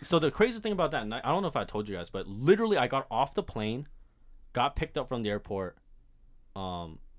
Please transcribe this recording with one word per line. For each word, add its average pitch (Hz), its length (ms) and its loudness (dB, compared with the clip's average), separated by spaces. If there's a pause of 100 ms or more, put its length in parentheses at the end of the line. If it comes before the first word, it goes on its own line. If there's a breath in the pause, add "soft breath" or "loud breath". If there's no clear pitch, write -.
so - 160 4
the 156 120 4
crazy 226 300 2
thing 214 120 -2
about 175 200 2
that 120 140 -2
night, 110 180 -4
I 135 80 2
don't 185 100 2
know 180 60 -2
if - 80 -4
I 107 80 2
told 107 240 -4
you 98 80 -4
guys, 87 140 -8
but 95 160 -6
literally 185 520 4
I 127 100 4
got 139 220 -2
off 123 240 2
the 202 80 0
plane, 113 460 -4 (640)
got 131 240 0
picked 156 220 -4
up 131 100 -4
from 120 140 -2
the 104 80 0
airport, 98 480 -4 (800)
um, 87 440 -8 (180)